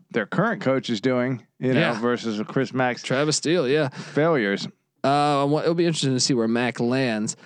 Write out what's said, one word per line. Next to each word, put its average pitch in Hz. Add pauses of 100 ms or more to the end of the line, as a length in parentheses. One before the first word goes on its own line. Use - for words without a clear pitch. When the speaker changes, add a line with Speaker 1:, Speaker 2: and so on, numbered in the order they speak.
(100)
Speaker 1:
their 110
current 202
coach 131
is 107
doing, 123 (160)
you 131
know, 123
Speaker 2:
Yeah. 135
Speaker 1:
versus 113
Chris 131
Mack's 127
Speaker 2:
Travis 143
Steele, 160
yeah. 147
Speaker 1:
failures. 139 (380)
Speaker 2:
Uh, 143
I -
wa-, 147
it'll 156
be 170
interesting 151
to 127
see 139
where 113
Mack 120
lands. 120